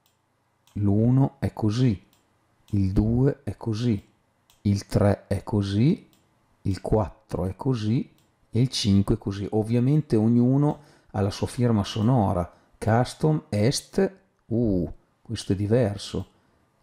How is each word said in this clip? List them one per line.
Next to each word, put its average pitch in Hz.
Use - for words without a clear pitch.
l'uno 110
è -
così, 110
il 98
due 113
è -
così, 113
il 101
tre 101
è 101
così, 104
il 95
quattro -
è 95
così 117
e 113
il 131
cinque 98
è -
così. 101
Ovviamente 120
ognuno 120
ha 101
la 98
sua -
firma 117
sonora. 101
Custom, 127
est, 143
uh, 104
questo -
è -
diverso. 101